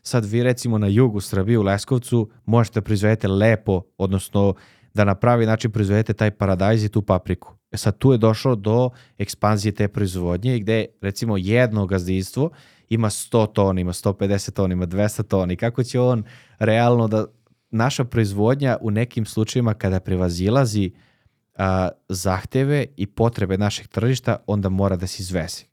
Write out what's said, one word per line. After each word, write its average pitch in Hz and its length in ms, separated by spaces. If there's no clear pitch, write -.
sad 120 220
vi 113 180
recimo 120 360
na 107 80
jugu 104 340
Srbije, 101 380
u 107 40
Leskovcu, 107 680
možete 113 360
da 101 40
proizvedete 107 440
lepo, 98 540
odnosno 98 560
da 104 100
na 101 100
pravi 117 320
način 110 240
proizvedete 104 420
taj 107 180
paradajz 101 540
i 107 40
tu 104 140
papriku. - 560
E - 40
sad, 107 220
tu 135 140
je 123 60
došlo 113 360
do 113 360
ekspanzije 104 540
te 104 160
proizvodnje 92 680
i 117 40
gde, 107 260
recimo, 101 360
jedno 107 500
gazdinstvo 95 640
ima 113 220
sto 110 360
tona, 98 340
ima 90 120
sto 101 200
pedeset 98 420
tona, 95 180
ima 90 140
dvesta 101 360
tona 92 300
i 90 40
kako 117 280
će 123 160
on 123 240
realno 113 500
da, 107 160
naša 123 340
proizvodnja 113 760
u 113 100
nekim 110 360
slučajevima 110 480
kada 95 260
prevazilazi, 98 920
a, 92 300
zahteve 120 760
i 98 100
potrebe 104 520
našeg 104 300
tržišta, 120 480
onda 101 220
mora 95 280
da 90 100
se - 160
izveze. 90 500